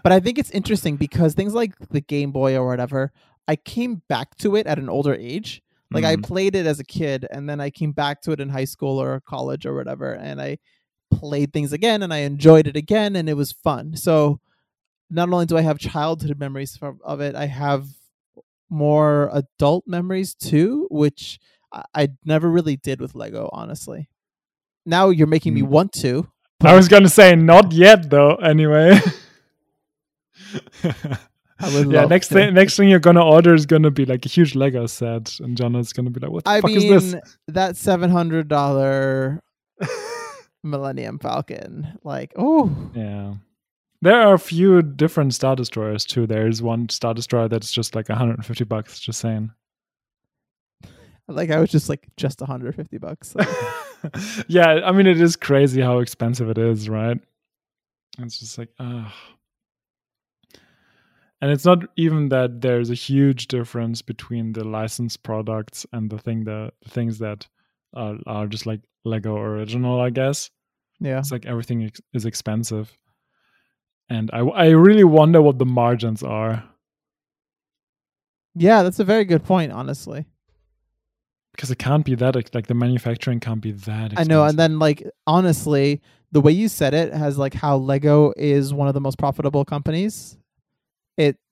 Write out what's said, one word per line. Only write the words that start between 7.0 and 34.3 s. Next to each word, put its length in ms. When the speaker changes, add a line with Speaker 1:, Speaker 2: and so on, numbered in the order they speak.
Speaker 1:
and 160
then 120
I 100
came 220
back 300
to 100
it 80
in 100
high 160
school 340
or 200
college 460
or 80
whatever, 380
and 280
I 180
played 420
things 200
again, 300
and 120
I 40
enjoyed 500
it 80
again, 400
and 120
it 60
was 180
fun. 440
So 420
not 220
only 140
do 100
I 60
have 180
childhood 580
memories 380
from, 260
of 180
it, 140
I 120
have 420
more 640
adult 560
memories 480
too, 560
which 480
I, 100
I 160
never 240
really 280
did 240
with 160
Lego, 360
honestly. 560
Now 220
you're 180
making 280
me 80
Speaker 2:
Mm. 80
Speaker 1:
want 240
to, 340
Speaker 2:
I 140
was 120
Speaker 1:
but 100
Speaker 2:
gonna 100
say 260
not 380
yet 380
though, 260
anyway. 680
<laughs> 60
Speaker 1:
I 120
would 180
Speaker 2:
Yeah, 100
Speaker 1:
love 80
Speaker 2:
next 180
Speaker 1:
to. 60
Speaker 2:
thing, 200
next 220
thing 120
you're 120
gonna 240
order 300
is 120
gonna 240
be, 160
like, 180
a 60